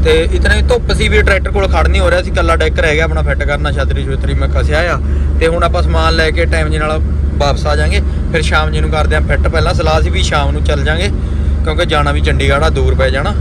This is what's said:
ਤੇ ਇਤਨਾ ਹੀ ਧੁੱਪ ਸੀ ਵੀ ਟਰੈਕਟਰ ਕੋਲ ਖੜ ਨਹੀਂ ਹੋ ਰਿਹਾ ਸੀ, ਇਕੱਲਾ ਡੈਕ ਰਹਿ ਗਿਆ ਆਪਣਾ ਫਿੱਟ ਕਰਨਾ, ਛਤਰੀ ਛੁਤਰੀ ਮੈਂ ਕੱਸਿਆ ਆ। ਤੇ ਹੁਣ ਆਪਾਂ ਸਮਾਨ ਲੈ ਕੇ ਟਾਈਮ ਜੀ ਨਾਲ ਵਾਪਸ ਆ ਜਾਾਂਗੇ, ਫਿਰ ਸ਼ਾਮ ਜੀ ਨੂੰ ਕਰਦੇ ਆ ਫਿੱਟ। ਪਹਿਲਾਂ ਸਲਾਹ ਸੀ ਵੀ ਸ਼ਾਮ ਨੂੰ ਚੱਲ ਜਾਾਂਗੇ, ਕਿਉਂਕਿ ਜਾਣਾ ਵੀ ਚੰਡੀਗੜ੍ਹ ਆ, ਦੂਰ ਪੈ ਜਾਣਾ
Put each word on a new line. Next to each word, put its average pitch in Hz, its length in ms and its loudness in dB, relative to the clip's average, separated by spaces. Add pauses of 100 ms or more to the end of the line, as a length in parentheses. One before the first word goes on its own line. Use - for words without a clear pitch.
ਤੇ 160 300 2
ਇਤਨਾ 208 220 2
ਹੀ 220 60 0
ਧੁੱਪ 240 320 0
ਸੀ 214 140 0
ਵੀ - 140 2
ਟਰੈਕਟਰ 190 300 0
ਕੋਲ 196 160 0
ਖੜ 165 200 2
ਨਹੀਂ 180 140 2
ਹੋ 180 80 2
ਰਿਹਾ 180 120 0
ਸੀ, 180 100 -6
ਇਕੱਲਾ 165 240 0
ਡੈਕ 156 240 0
ਰਹਿ 160 160 0
ਗਿਆ 160 100 0
ਆਪਣਾ 160 160 -2
ਫਿੱਟ 143 220 -2
ਕਰਨਾ, 147 280 -2
ਛਤਰੀ 139 340 -2
ਛੁਤਰੀ 135 280 -2
ਮੈਂ - 160 0
ਕੱਸਿਆ 160 460 0
ਆ। 156 40 -2 (400)
ਤੇ 160 80 2
ਹੁਣ 170 160 0
ਆਪਾਂ 170 200 0
ਸਮਾਨ 165 320 2
ਲੈ 160 160 0
ਕੇ 165 140 0
ਟਾਈਮ 160 240 0
ਜੀ 156 80 0
ਨਾਲ 156 240 -2 (360)
ਵਾਪਸ 139 280 0
ਆ 151 100 0
ਜਾਾਂਗੇ, 151 260 0 (300)
ਫਿਰ 160 100 0
ਸ਼ਾਮ 156 300 0
ਜੀ 156 100 0
ਨੂੰ 156 80 0
ਕਰਦੇ 151 260 0
ਆ 156 40 2
ਫਿੱਟ। 147 280 0
ਪਹਿਲਾਂ 160 260 0
ਸਲਾਹ 156 280 2
ਸੀ - 80 2
ਵੀ - 140 0
ਸ਼ਾਮ 143 280 0
ਨੂੰ 147 120 -2
ਚੱਲ 147 200 0
ਜਾਾਂਗੇ, 160 260 0 (540)
ਕਿਉਂਕਿ 160 220 0
ਜਾਣਾ 147 260 0
ਵੀ 147 100 0
ਚੰਡੀਗੜ੍ਹ 139 420 2
ਆ, 160 60 2
ਦੂਰ 131 260 2
ਪੈ 131 140 2
ਜਾਣਾ 151 320 -2